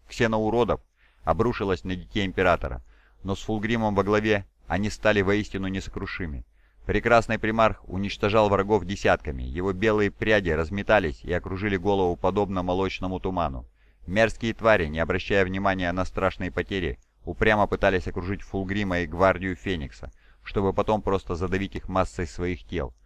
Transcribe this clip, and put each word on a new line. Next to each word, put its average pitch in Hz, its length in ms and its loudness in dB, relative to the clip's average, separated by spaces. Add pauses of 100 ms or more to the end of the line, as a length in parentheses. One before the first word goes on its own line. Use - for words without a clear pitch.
ксеноуродов 110 720 2 (440)
обрушилась 95 580 0
на 92 140 -6
детей 98 280 -4
Императора, 85 600 0 (400)
но 95 100 -2
с - 60 -10
Фулгримом 110 560 0
во 98 80 4
главе 104 420 2 (220)
они 98 220 -2
стали 107 320 2
воистину 98 440 -2
несокрушимы. 95 800 -8 (400)
Прекрасный 110 560 2
примарх 110 480 2
уничтожал 101 600 2
врагов 98 360 2
десятками, 87 580 -2
его 85 300 -4
белые 104 400 2
пряди 104 380 2
разметались 87 760 0
и 82 80 -4
окружили 95 440 -2
голову 92 380 2
подобно 95 480 0
молочному 92 560 -2
туману. 82 480 -4 (400)
Мерзкие 107 480 0
твари, 101 320 4
не 76 140 -4
обращая 92 440 2
внимания 95 460 0
на 90 140 -2
страшные 92 480 -2
потери, 85 480 -4 (240)
упрямо 104 420 2
пытались 95 400 2
окружить 92 360 -6
Фулгрима 95 580 -2
и 87 60 -2
гвардию 87 500 2
Феникса, 80 560 -8 (320)
чтобы 98 280 0
потом 104 300 0
просто 95 320 -2
задавить 92 400 -4
их - 140 -10
массой 92 400 -2
своих 90 360 -6
тел. 76 300 -6 (120)